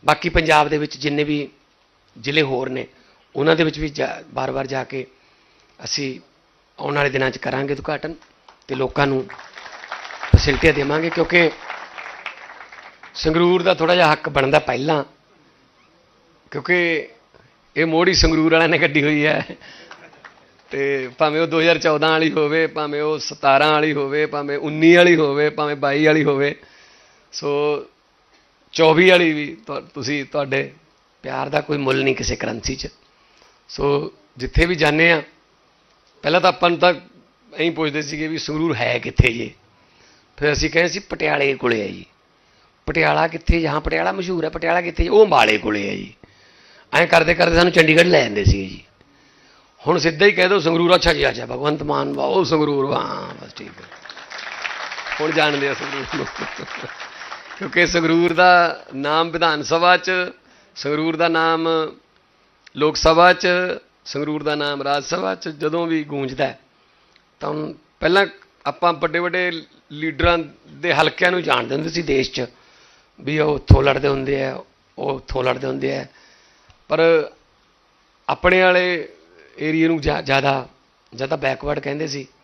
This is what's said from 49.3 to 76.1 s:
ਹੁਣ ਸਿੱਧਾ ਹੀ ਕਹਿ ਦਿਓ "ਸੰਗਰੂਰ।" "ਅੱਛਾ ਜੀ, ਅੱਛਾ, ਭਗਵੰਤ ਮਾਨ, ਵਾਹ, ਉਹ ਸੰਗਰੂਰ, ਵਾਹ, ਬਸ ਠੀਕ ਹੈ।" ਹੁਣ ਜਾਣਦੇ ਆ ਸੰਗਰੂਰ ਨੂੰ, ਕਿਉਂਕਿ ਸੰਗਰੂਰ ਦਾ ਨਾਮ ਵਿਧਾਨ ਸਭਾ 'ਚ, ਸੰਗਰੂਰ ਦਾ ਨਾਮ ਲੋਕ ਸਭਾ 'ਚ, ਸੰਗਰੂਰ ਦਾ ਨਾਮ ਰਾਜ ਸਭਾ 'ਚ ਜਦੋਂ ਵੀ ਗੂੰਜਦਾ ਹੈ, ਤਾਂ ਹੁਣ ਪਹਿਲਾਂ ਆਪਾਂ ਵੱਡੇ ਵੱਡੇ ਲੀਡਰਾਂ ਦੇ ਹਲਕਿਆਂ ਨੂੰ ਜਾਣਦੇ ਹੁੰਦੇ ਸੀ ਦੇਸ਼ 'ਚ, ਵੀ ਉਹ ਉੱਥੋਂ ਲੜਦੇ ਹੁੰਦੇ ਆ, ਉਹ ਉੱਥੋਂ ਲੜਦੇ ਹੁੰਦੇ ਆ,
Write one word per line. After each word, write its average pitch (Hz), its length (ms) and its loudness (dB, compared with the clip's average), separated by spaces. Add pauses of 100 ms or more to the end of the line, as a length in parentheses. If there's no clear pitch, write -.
ਹੁਣ 165 120 2
ਸਿੱਧਾ 156 280 2
ਹੀ 208 60 6
ਕਹਿ 180 160 2
ਦਿਓ 196 100 2
"ਸੰਗਰੂਰ।" 165 360 2
"ਅੱਛਾ 170 180 2
ਜੀ, 143 160 0
ਅੱਛਾ, 120 180 -6
ਭਗਵੰਤ 139 360 -4
ਮਾਨ, 143 300 -4
ਵਾਹ, 139 140 -4
ਉਹ 185 180 2
ਸੰਗਰੂਰ, 147 420 0
ਵਾਹ, 98 580 -6
ਬਸ - 100 -20
ਠੀਕ - 140 -16
ਹੈ।" - 180 -20 (1300)
ਹੁਣ 156 120 -2
ਜਾਣਦੇ 147 360 0
ਆ 135 60 -2
ਸੰਗਰੂਰ 139 420 -8
ਨੂੰ, 135 100 -4 (1300)
ਕਿਉਂਕਿ 175 280 0
ਸੰਗਰੂਰ 170 460 2
ਦਾ 175 480 6 (140)
ਨਾਮ 156 360 0
ਵਿਧਾਨ 160 320 0
ਸਭਾ 165 340 4
'ਚ, 180 140 -4 (640)
ਸੰਗਰੂਰ 151 400 -4
ਦਾ 170 120 2
ਨਾਮ 165 400 0 (1080)
ਲੋਕ 147 200 0
ਸਭਾ 170 360 6
'ਚ, 175 160 0 (560)
ਸੰਗਰੂਰ 151 380 -6
ਦਾ 147 120 -2
ਨਾਮ 143 280 -4
ਰਾਜ 143 220 -2
ਸਭਾ 185 300 -4
'ਚ 180 140 -12
ਜਦੋਂ 156 380 -4
ਵੀ 160 180 -2
ਗੂੰਜਦਾ 139 420 -6
ਹੈ, 123 120 -10 (840)
ਤਾਂ 147 80 -8
ਹੁਣ 151 240 -8 (280)
ਪਹਿਲਾਂ 180 260 2 (400)
ਆਪਾਂ 170 260 0
ਵੱਡੇ 160 260 -4
ਵੱਡੇ 180 320 -2 (420)
ਲੀਡਰਾਂ 160 460 0 (280)
ਦੇ 147 280 -2
ਹਲਕਿਆਂ 156 360 2
ਨੂੰ 180 120 0
ਜਾਣਦੇ 123 320 0
ਹੁੰਦੇ 156 160 -4
ਸੀ 170 120 -6
ਦੇਸ਼ 135 300 0
'ਚ, 123 140 -6 (760)
ਵੀ 151 180 -4
ਉਹ 151 160 0
ਉੱਥੋਂ 139 280 -4
ਲੜਦੇ 139 260 0
ਹੁੰਦੇ 135 360 -4
ਆ, 135 180 -8 (360)
ਉਹ 139 120 -6
ਉੱਥੋਂ 131 340 -8
ਲੜਦੇ 127 220 -4
ਹੁੰਦੇ 135 300 -6
ਆ, 135 100 -10 (800)